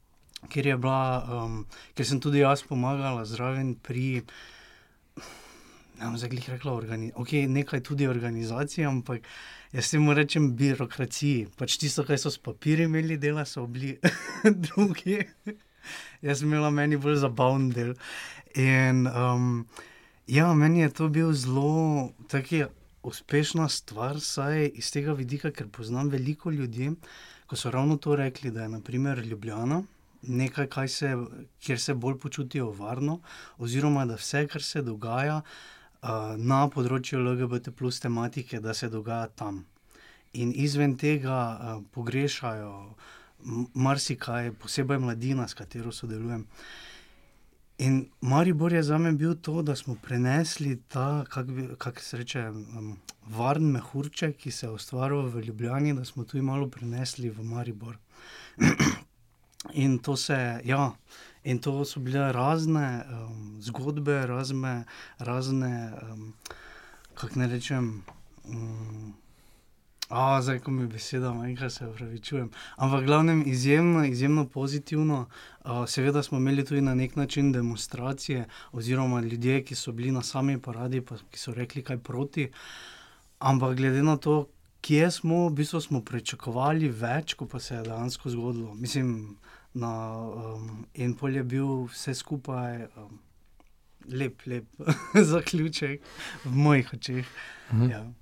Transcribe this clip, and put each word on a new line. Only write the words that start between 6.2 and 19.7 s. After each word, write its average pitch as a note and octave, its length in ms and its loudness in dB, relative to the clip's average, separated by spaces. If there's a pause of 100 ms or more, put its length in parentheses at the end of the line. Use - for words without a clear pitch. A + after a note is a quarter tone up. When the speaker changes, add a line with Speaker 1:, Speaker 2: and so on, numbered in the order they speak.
Speaker 1:
glih B2 200 -6
rekla C3 240 -4
organi-, A2+ 400 -4
okej, C#3 340 0
nekaj C#3 340 0
tudi C#3 260 0
organizacij, A#2+ 800 -2
ampak B2+ 360 -2 (480)
jaz B2 200 -2
temu D3+ 240 6
rečem D3 380 4
birokraciji. C3 1000 0
Pač - 240 -2
tisto, D3 260 0
kaj C#3+ 140 2
so C3+ 140 -2
s - 80 -6
papirji D#3 460 2
imeli D#3+ 320 2
dela, D3 280 0
so B2 200 -6
bili C3 320 -6 (320)
<laughs> F#3+ 360 6
drugi. G3 540 2 (1000)
Jaz C#3+ 220 0
sem D3+ 80 0
imela D3+ 220 4
meni D3 280 4
bolj D3 200 4
zabaven C3 520 4
del. A#2+ 240 0 (580)
In, C3 540 6
em, B2 600 2 (600)